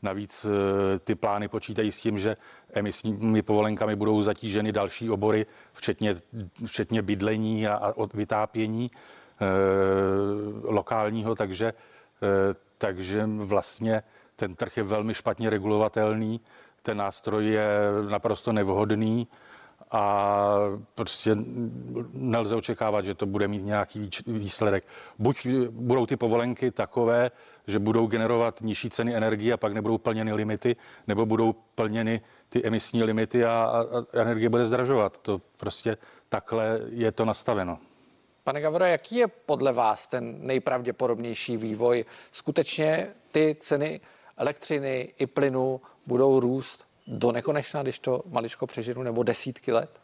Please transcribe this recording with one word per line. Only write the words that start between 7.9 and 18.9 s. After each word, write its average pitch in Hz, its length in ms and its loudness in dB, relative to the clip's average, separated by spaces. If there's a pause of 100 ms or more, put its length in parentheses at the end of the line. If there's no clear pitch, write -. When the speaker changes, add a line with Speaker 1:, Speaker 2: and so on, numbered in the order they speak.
Speaker 1:
od-, 107 180 -4
vytápění, 110 760 -2
eh, - 560 -8 (1160)
lokálního, 107 720 0
takže, 101 320 -2 (560)
eh, 98 320 2 (240)
takže 98 580 -2
vlastně 107 640 -2 (340)
ten 95 180 -4
trh - 220 -6
je 113 60 -2
velmi 107 320 -2
špatně 110 360 -2
regulovatelný, 107 920 0 (420)
ten 110 140 -4
nástroj 104 500 -2
je 107 220 2 (400)
naprosto 104 440 -2
nevhodný 107 760 0 (640)